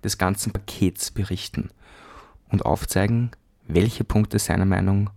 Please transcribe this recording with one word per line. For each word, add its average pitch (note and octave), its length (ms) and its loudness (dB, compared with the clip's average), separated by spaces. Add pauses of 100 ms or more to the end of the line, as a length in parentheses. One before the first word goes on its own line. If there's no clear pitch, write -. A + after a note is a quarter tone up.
des G#2+ 140 -2
ganzen G2+ 340 0
Pakets - 600 -2
berichten - 580 -6 (800)
und - 160 0
aufzeigen, A2+ 640 0 (360)
welche G2+ 360 2
Punkte G#2+ 340 0
seiner F#2 280 0
Meinung G2 520 2